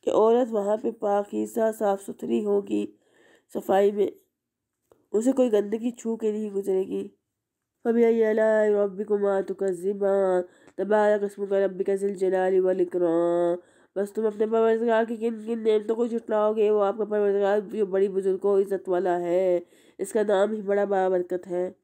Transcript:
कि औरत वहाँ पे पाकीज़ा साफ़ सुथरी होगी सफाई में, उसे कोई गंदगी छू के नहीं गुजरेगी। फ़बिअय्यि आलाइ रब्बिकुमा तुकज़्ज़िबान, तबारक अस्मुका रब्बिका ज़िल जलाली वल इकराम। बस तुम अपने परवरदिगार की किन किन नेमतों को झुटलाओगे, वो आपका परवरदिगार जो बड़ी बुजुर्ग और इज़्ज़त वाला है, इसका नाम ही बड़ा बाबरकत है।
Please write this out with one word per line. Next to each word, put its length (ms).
कि 60
औरत 380
वहाँ 260
पे 220
पाकीज़ा 720
साफ़ 280
सुथरी 420
होगी 400
सफाई 400
में, 180
उसे 200
कोई 180
गंदगी 420
छू 240
के 160
नहीं 180
गुजरेगी। 520
फ़बिअय्यि 400
आलाइ 480
रब्बिकुमा 720
तुकज़्ज़िबान, 1000
तबारक 460
अस्मुका 400
रब्बिका 320
ज़िल 200
जलाली 440
वल 200
इकराम। 760
बस 160
तुम 140
अपने 200
परवरदिगार 580
की 120
किन 280
किन 160
नेमतों 360
को 120
झुटलाओगे, 600
वो 100
आपका 260
परवरदिगार 560
जो 260
बड़ी 220
बुजुर्ग 340
और 160
इज़्ज़त 280
वाला 300
है, 440
इसका 260
नाम 280
ही 100
बड़ा 240
बाबरकत 600
है। 180